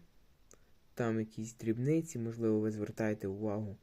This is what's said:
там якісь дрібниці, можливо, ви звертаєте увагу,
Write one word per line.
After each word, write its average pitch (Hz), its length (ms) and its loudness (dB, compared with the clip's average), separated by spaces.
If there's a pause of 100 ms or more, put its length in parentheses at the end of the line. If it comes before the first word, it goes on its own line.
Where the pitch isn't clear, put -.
(960)
там 113 260 2
якісь 110 340 -6
дрібниці, 127 640 0
можливо, 113 420 2
ви 107 100 2
звертаєте 107 580 -2
увагу, 104 540 -2